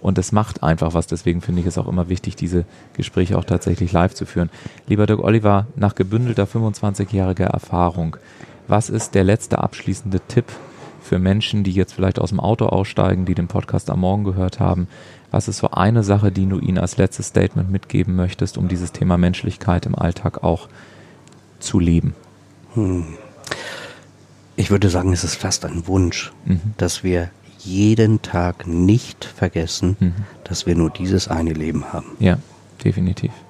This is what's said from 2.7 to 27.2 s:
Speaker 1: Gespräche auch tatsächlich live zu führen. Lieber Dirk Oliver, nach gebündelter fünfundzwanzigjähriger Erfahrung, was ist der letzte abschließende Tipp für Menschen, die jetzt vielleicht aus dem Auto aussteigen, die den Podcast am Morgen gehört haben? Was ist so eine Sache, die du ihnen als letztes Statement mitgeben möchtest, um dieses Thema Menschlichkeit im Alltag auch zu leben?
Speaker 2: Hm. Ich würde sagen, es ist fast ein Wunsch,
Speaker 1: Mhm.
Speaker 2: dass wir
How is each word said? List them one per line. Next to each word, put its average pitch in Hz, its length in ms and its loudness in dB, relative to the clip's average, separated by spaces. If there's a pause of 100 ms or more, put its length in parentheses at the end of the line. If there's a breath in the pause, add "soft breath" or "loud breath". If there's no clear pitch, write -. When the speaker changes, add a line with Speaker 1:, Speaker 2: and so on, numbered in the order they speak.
Speaker 1:
Gespräche 92 460 -2
auch 87 60 -2
tatsächlich 87 480 0
live 87 200 2
zu - 140 -10
führen. 87 240 -2 (380 loud breath)
Lieber 104 180 4
Dirk 107 140 2
Oliver, 104 540 4
nach 98 200 0
gebündelter 110 520 0
fünfundzwanzigjähriger 98 1000 -2
Erfahrung, 85 720 -2 (500 loud breath)
was 104 220 2
ist 110 240 -4
der 98 100 6
letzte - 340 2
abschließende - 680 -4
Tipp - 160 0 (560 loud breath)
für 92 200 0
Menschen, 101 420 2
die 92 80 0
jetzt 92 220 0
vielleicht 95 260 0
aus - 120 0
dem - 100 -2
Auto 110 260 2
aussteigen, 92 600 2
die 90 100 0
den 87 100 -2
Podcast - 440 -2
am 92 100 0
Morgen 95 240 0
gehört 92 340 -2
haben? 90 300 2 (420 loud breath)
Was - 160 0
ist 101 120 -6
so - 120 -2
eine 110 320 4
Sache, 101 300 4
die 95 140 0
du 95 120 0
ihnen 92 200 0
als 87 180 -2
letztes - 320 0
Statement 95 420 2
mitgeben 95 460 0
möchtest, 92 420 -2
um - 80 0
dieses 90 240 -2
Thema 90 260 0
Menschlichkeit 90 680 0
im - 80 -2
Alltag - 480 -4
auch 82 240 0 (960 loud breath)
zu - 180 0
leben? 85 380 2 (580)
Speaker 2:
Hm. 92 300 -2 (1500 loud breath)
Ich 95 160 2
würde 98 180 4
sagen, 90 220 2
es 87 100 0
ist 80 140 -4
fast - 280 -4
ein 82 220 -6
Wunsch, 92 460 0 (120)
Speaker 1:
Mhm. 90 160 2 (160)
Speaker 2:
dass - 280 -2
wir 87 260 0 (300)